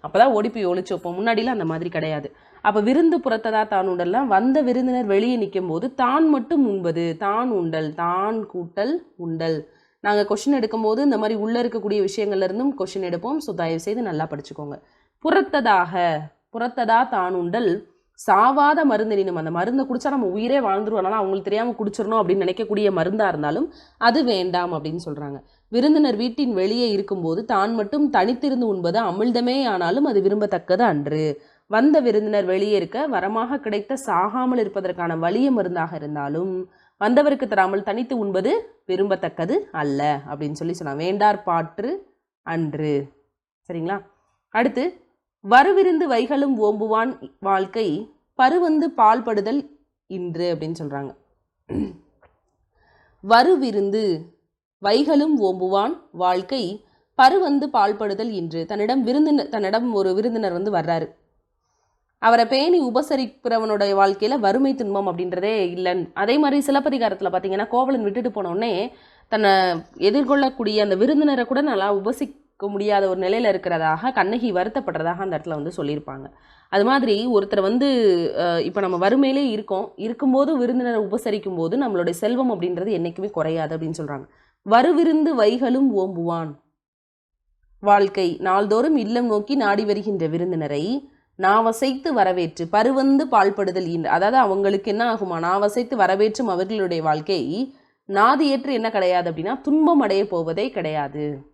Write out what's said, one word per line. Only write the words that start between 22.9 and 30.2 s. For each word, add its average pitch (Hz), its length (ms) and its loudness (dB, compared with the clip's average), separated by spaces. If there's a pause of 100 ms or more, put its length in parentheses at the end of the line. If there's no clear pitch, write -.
மருந்தா 190 360 0
இருந்தாலும் 160 460 -2 (240)
அது 233 260 2
வேண்டாம் 180 500 -2
அப்படின்னு 156 320 -6
சொல்றாங்க. 143 360 -10 (280)
விருந்தினர் 285 460 4
வீட்டின் 247 380 -2
வெளியே 214 360 0
இருக்கும்போது 190 560 -2
தான் 214 280 0
மட்டும் 240 360 0
தனித்திருந்து 247 580 0
உண்பது 185 340 0
அமிழ்தமே 240 640 0
ஆனாலும் 196 400 0
அது 208 160 2